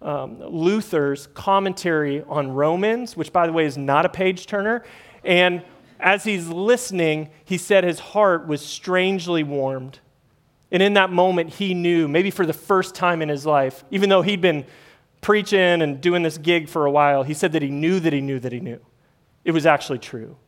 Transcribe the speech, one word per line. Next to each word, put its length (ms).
um, 420
Luther's 840
commentary 1000
on 240
Romans, 640
which, 160
by 140
the 80
way, 100
is 140
not 260
a 60
page 360
turner. 380
And 380
as 260
he's 240
listening, 800
he 100
said 260
his 160
heart 480
was 140
strangely 800
warmed. 580
And 120
in 100
that 180
moment, 440
he 180
knew, 340
maybe 240
for 140
the 80
first 420
time 280
in 80
his 160
life, 440
even 200
though 100
he'd 220
been 240
preaching 580
and 180
doing 240
this 140
gig 320
for 160
a 60
while, 320
he 100
said 200
that 100
he 80
knew 300
that 120
he 80
knew 180
that 140
he 80
knew. 200
It 80
was 120
actually 360
true. 360